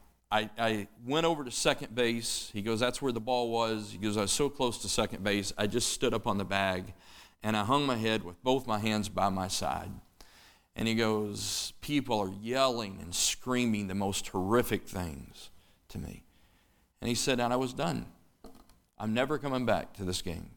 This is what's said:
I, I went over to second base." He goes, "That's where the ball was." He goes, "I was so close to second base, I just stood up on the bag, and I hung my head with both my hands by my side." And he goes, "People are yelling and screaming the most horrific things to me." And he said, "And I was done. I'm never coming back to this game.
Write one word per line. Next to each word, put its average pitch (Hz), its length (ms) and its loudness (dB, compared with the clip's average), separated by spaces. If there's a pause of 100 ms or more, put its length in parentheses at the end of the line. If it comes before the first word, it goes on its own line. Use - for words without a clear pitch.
(300)
I, 107 260 2
I 110 320 0 (160)
went 156 220 2
over 156 160 2
to 123 80 -8
second 135 460 0
base." 117 560 0
He 104 100 -2
goes, 110 160 2
"That's 127 240 2
where 135 80 2
the 113 100 0
ball 120 300 0
was." 113 400 0
He 101 80 -10
goes, 104 180 0
"I 107 40 4
was 98 100 2
so 143 180 2
close 127 340 -2
to 101 60 -4
second 104 360 0
base, 101 340 0
I 107 80 2
just 113 220 0
stood 120 260 0
up 113 140 -2
on 101 100 2
the 98 60 0
bag, 95 500 0 (480)
and 107 140 0
I 104 80 2
hung 139 220 2
my 127 100 2
head 110 260 2
with 87 220 -12
both 131 240 2
my 107 100 2
hands 107 300 2
by 95 220 2
my 92 180 0
side." 85 420 -2 (880)
And 113 80 0
he 113 60 2
goes, 107 880 0
"People 123 360 0
are 95 120 0
yelling 113 720 0
and 87 120 -8
screaming 120 720 2
the 92 80 -2
most 98 340 0
horrific 101 600 2
things 80 600 -8 (380)
to - 100 -10
me." - 260 -10 (760)
And 117 60 -2
he 120 60 2
said, 127 240 2
"And 120 140 2
I 127 40 2
was 127 180 -2
done. - 320 -2 (880)
I'm 107 160 -4
never 139 240 0
coming 131 300 -2
back 98 280 2
to 98 100 -8
this 92 180 -2
game. 85 340 -6